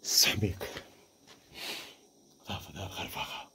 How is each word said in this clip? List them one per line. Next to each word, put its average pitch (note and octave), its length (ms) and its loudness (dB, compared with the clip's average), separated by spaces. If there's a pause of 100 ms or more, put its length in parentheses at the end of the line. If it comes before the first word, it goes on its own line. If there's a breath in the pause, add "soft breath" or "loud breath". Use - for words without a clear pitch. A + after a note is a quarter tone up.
السحميك. - 600 6 (1800 loud breath)
طافيات - 460 -8
خرفاخة. - 640 -6